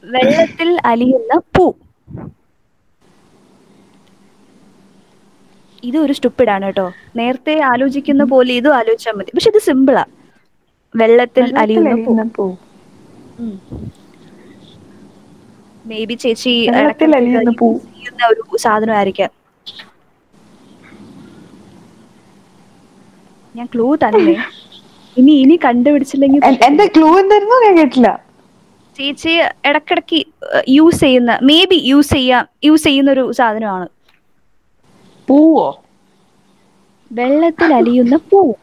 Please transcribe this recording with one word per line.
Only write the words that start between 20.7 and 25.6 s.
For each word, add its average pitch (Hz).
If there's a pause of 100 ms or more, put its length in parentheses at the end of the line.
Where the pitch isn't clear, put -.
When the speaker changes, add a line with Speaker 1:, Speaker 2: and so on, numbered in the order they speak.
Speaker 1:
ഞാൻ 240
ക്ലൂ 233
തന്നെ. 320 (840)
ഇനി, 262
ഇനി 294